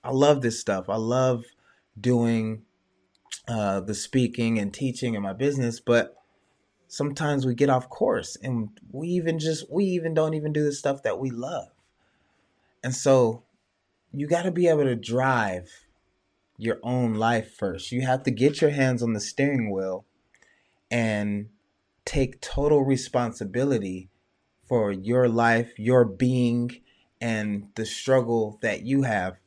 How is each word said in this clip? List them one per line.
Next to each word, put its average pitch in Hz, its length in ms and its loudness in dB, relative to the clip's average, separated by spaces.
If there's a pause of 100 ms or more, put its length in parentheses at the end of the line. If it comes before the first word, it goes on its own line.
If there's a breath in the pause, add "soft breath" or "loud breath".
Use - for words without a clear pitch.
I 127 80 -6
love 139 300 6
this 117 180 -2
stuff. 95 300 -2
I 101 80 0
love 120 480 0 (560 soft breath)
doing, 117 640 0 (840)
uh, 101 340 -2
the 101 140 -6
speaking 117 640 0
and 101 160 -4
teaching 123 400 -4
in 101 80 -4
my 98 120 -6
business, 127 440 -2
but - 380 0 (720)
sometimes 143 580 -2
we 123 80 0
get 139 160 2
off 127 180 2
course - 540 -2
and 117 280 -4 (200)
we 156 180 -8
even 165 300 -2
just, 156 320 -4
we 190 140 0
even 170 300 -2
don't 156 200 2
even 151 180 -4
do 151 120 0
the 147 80 0
stuff 139 300 -4
that 101 180 -2
we 135 100 -4
love. 123 380 -8 (1120)
And 131 100 -4
so 127 520 4 (680)
you 139 140 -4
gotta 175 240 2
be 175 160 2
able 151 180 4
to 127 120 2
drive 113 760 0 (880)
your 113 260 -2
own 123 320 0
life 113 400 0
first. 98 380 -6
You 127 100 -2
have 131 220 0
to 131 80 0
get 131 280 2
your 151 100 4
hands 131 340 0
on 117 80 0
the 104 80 -2
steering 135 500 -2
wheel 95 340 -4 (840 soft breath)
and 104 580 0 (560)
take 135 360 -2
total 147 420 2
responsibility 120 1300 -2 (560)
for 110 240 0
your 117 380 2
life, 117 500 2
your 120 260 6
being, 120 760 0 (380 soft breath)
and 107 560 -4
the 110 100 -4
struggle 117 760 0
that 104 200 -2
you 135 200 0
have. 95 340 -2 (100)